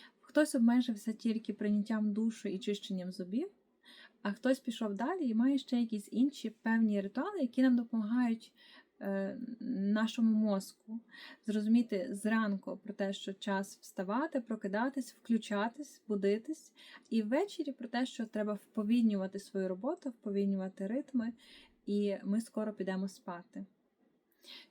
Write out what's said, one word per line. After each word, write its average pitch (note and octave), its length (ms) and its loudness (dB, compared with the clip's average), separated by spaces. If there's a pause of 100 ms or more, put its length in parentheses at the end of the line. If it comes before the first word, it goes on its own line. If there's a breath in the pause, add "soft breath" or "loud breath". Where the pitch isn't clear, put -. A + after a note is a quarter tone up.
(220 loud breath)
Хтось D4 340 2
обмежився A#3 580 4
тільки A3 400 -2
прийняттям G#3 600 0
душу A3 360 -2
і F#3+ 100 -4
чищенням F#3+ 520 -4
зубів, G3 380 -4 (720 loud breath)
а G#3 100 -2
хтось C4 280 0
пішов A3 340 -4
далі C#4 340 -2
і A3 80 0
має C4 220 4
ще B3 220 -2
якісь A3+ 320 -2
інші A#3+ 380 0
певні A3 520 2
ритуали, D4 380 -4
які B3+ 220 0
нам C4 140 6
допомагають, A#3 760 0 (480 loud breath)
е, G3 360 -2 (320)
нашому G#3+ 760 2
мозку G#3 540 -2 (480 loud breath)
зрозуміти G#3+ 640 2
зранку G3+ 720 0
про G#3+ 100 -10
те, G3 200 -2
що G3 200 -8
час G3 480 -4
вставати, B3 600 -4
прокидатись, A3+ 720 -4
включатись, A3 960 -2
будитись, G#3 640 -2 (380 loud breath)
і A3+ 120 2
ввечері C#4+ 500 0
про A#3+ 160 -10
те, B3 180 -2
що A#3+ 200 -6
треба G#3+ 280 -2
вповільнювати G#3 840 2
свою F#3+ 280 -2
роботу, A#3+ 420 -4
вповільнювати G3 800 -2
ритми, A#3+ 460 -2 (540 loud breath)
і G3+ 360 2
ми G3+ 180 0
скоро G#3+ 320 -4
підемо F#3+ 340 -2
спати. F#3+ 580 -12 (1040 loud breath)